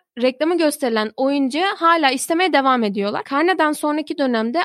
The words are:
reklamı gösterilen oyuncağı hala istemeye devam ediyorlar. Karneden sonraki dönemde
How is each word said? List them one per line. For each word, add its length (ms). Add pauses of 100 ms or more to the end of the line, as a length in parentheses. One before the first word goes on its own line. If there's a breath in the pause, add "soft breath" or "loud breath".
(220)
reklamı 360
gösterilen 600
oyuncağı 580
hala 360
istemeye 420
devam 300
ediyorlar. 400
Karneden 480
sonraki 460
dönemde 480